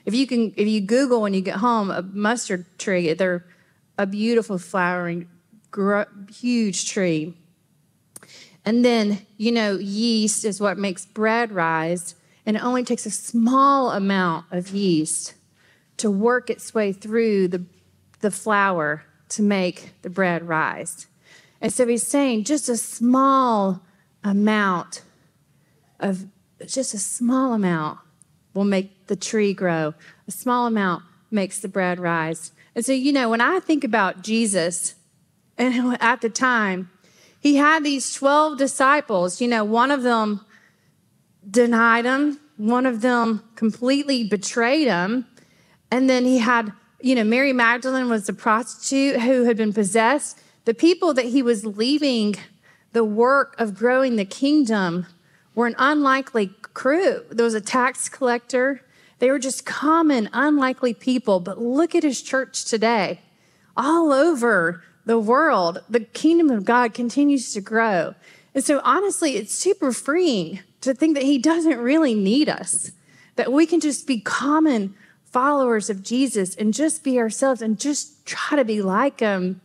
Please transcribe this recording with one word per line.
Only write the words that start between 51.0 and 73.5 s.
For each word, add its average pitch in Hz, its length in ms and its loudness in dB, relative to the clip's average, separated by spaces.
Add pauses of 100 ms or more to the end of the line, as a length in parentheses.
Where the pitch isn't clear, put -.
that 240 120 0
he 254 160 2
was 233 220 0
leaving 226 720 0 (560)
the 226 120 2
work 247 560 2
of 208 140 -2
growing 247 420 2
the 202 80 0
kingdom 208 840 0 (500)
were 233 100 2
an 233 120 -4
unlikely 269 720 2 (260)
crew. 285 560 0
There 226 140 0
was 226 100 0
a 214 60 -2
tax 254 480 -2
collector. 247 760 -2 (360)
They 254 120 4
were 277 80 2
just 254 260 -6
common, 294 680 2
unlikely 262 600 0
people. 240 460 0
But 185 180 -10
look 269 360 0
at 339 80 2
his 277 200 -2
church - 440 -4
today. 214 540 0 (560)
All 311 360 2
over 233 720 2 (220)
the 233 120 2
world, 214 720 2
the 226 120 0
kingdom 320 500 2
of 208 140 0
God 233 280 2
continues 269 640 0
to 208 60 -8
grow. 208 540 0 (400)
And 269 80 0
so 285 220 2
honestly, 320 520 0
it's 208 180 -8
super 330 380 0
freeing 240 680 -2 (220)
to 262 120 0
think 311 200 2
that 269 100 -2
he 285 140 4
doesn't 311 400 2
really 262 360 2
need 214 340 2
us, - 440 -4 (440)
that 240 160 -2